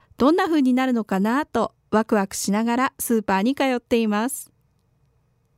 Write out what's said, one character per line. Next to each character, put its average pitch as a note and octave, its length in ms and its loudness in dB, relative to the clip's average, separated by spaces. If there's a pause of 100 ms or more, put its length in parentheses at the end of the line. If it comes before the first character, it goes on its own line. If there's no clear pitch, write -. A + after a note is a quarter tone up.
(180)
ど C4+ 140 4
ん E4+ 40 4
な F#4+ 100 2
風 D#4 180 2
に B3+ 100 2
な C4 140 0
る B3+ 60 0
の A3+ 100 -2
か F#3+ 160 -2
な」 A#3+ 280 0
と - 280 -4 (160)
ワ G#3+ 120 2
ク A3+ 120 0
ワ G3 100 0
ク - 100 -12
し - 160 -4
な G#3+ 120 0
が A#3 120 0
ら B3+ 220 -2
ス - 180 -2
ー A3 80 0
パ F#3+ 140 0
ー F#3+ 60 0
に B3+ 100 0
通 D4 100 -2
っ C4 160 0
て - 180 -2
い A3+ 100 0
ま G#3+ 220 -2
す。 - 220 -14 (1080)